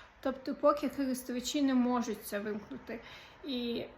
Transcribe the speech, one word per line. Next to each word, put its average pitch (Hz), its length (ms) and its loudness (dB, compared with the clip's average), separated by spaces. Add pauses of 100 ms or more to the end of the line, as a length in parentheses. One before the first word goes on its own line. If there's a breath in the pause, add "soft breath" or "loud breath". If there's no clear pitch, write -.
(220 loud breath)
тобто 262 340 -2
поки 294 340 4
користувачі 254 720 -2
не 269 120 4
можуть 240 540 2
це 208 120 -2
вимкнути. 220 600 -6 (480 loud breath)
І 240 380 -2 (120)